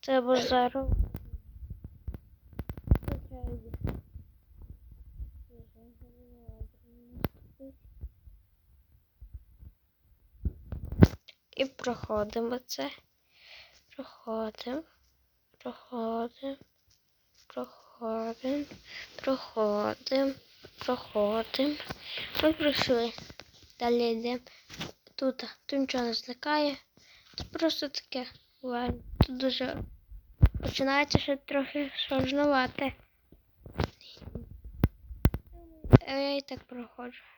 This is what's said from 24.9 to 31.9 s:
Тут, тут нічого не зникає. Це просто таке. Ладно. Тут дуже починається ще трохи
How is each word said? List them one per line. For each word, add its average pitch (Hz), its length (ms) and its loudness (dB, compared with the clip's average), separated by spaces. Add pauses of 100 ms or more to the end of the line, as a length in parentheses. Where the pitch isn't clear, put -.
Тут, 254 300 -2 (220)
тут 277 140 0
нічого 262 240 0
не 233 100 -2
зникає. 294 640 0 (640)
Це - 60 -6
просто 311 440 0
таке. - 380 -6 (360)
Ладно. 240 400 -4 (240)
Тут 254 100 -8
дуже 254 400 -2 (840)
починається 277 560 2
ще 277 180 2
трохи 277 540 -2 (180)